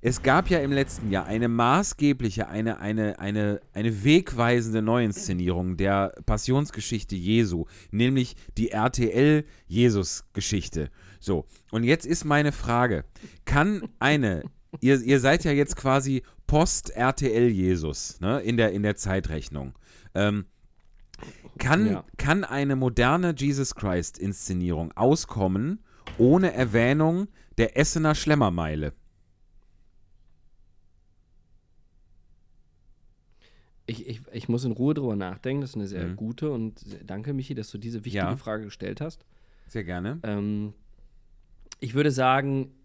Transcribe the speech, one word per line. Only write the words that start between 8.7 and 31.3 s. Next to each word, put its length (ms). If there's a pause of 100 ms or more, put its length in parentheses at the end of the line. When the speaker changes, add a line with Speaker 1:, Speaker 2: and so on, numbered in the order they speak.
Speaker 1:
R-T-L-Jesus-Geschichte. 2250 (280)
So, 280 (240)
und 140
jetzt 200
ist 220
meine 260
Frage: 540 (400)
Kann 420 (120)
eine, 420 (200)
<laughs> 180
ihr, 200
ihr 200
seid 240
ja 80
jetzt 240
quasi 460 (240)
Post-R-T-L-Jesus, 1700
ne, 200
in 180
der, 140
in 100
der 140
Zeitrechnung. 760 (420)
Ähm, 300 (1120)
kann, 280
Speaker 2:
Ja. 180 (140)
Speaker 1:
kann 260
eine 320
moderne 580
Jesus 420
Christ-Inszenierung 1160
auskommen 880 (400)
ohne 340
Erwähnung 760 (300)
der 200
Essener 360
Schlemmermeile? 760 (4000)